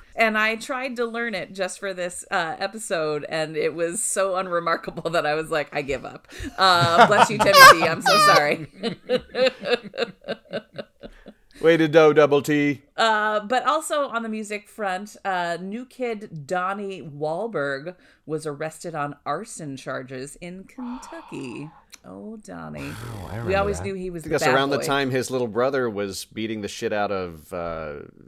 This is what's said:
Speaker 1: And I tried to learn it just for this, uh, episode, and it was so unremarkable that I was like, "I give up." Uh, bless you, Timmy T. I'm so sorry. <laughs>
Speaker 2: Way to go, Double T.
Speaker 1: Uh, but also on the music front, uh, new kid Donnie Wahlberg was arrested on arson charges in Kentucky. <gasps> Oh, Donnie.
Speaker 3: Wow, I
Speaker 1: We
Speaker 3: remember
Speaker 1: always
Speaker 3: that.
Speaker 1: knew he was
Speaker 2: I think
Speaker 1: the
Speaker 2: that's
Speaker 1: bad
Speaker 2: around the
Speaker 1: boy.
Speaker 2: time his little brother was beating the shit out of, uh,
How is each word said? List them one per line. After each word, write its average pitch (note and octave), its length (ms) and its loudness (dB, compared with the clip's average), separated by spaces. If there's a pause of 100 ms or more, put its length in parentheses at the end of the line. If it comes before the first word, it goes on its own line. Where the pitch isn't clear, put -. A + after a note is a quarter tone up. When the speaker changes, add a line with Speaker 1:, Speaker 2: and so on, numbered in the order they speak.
(140)
Speaker 1:
And A3 220 0
I A3 200 0
tried B3+ 400 -8
to A#3+ 100 -2
learn A#3 280 -6
it F#3 200 -8
just F#3 240 -6
for G3 160 -6
this, F3+ 360 -8
uh, E3 280 -2
episode, E3+ 720 -2
and D#3+ 260 -2
it D3+ 180 0
was E3+ 300 -2
so F#3+ 320 0
unremarkable E3+ 760 -2
that E3 120 2
I D3+ 100 0
was D#3 160 -4
like, D3+ 240 -4
"I D3+ 60 -4
give C3 240 -4
up." - 240 -16 (300)
Uh, F3 480 6
bless G3+ 240 6
you, G#3 80 -4
Timmy G3+ 200 6 (140)
T. - 120 6
I'm - 180 0
so D5+ 240 4
sorry. D#3+ 400 4 (160)
<laughs> A#3 1800 -4 (960)
Speaker 2:
Way E3 160 8
to D#3+ 100 4
go, D3+ 240 8
Double C#3+ 300 6
T. C#3+ 400 0 (160)
Speaker 1:
Uh, G#3+ 420 2
but A#3+ 260 0
also D4 420 0
on A3+ 140 -6
the A3+ 60 -8
music G#3+ 400 -10
front, G3+ 560 -8
uh, F3 340 -2
new G3+ 280 -10
kid G#3+ 600 -10
Donnie F#3+ 540 -6
Wahlberg D3+ 960 -6 (300)
was D3+ 200 -6
arrested D#3 480 -10
on D3 300 -6
arson D3+ 520 -8
charges C3 600 -10
in F3+ 280 -16
Kentucky. A#3+ 1120 -12
<gasps> - 60 -20 (280)
Oh, G3+ 280 -14
Donnie. E3+ 420 -14 (120)
Speaker 3:
Wow, - 40 -12 (320)
I E2 60 -12
Speaker 1:
We G#2+ 60 -8
Speaker 3:
remember F3+ 200 0
Speaker 1:
always - 200 0
Speaker 3:
that. - 60 -8
Speaker 1:
knew G3 100 -6
he F#3 160 -8
was E3+ 120 -10
Speaker 2:
I - 0 -
think - 40 -12
Speaker 1:
the D3+ 120 0
Speaker 2:
that's D#3 60 0
Speaker 1:
bad D3+ 100 4
Speaker 2:
around C#3 160 2
the C#3 80 0
Speaker 1:
boy. C#3 60 -4
Speaker 2:
time C#3 260 0
his B2+ 180 0
little B2 200 -2
brother B2 420 0
was G2 360 -4
beating A2 340 -6
the G2+ 80 -6
shit A2 240 -4
out G2+ 180 0
of, F2 420 -6
uh, D#2+ 500 -8 (260)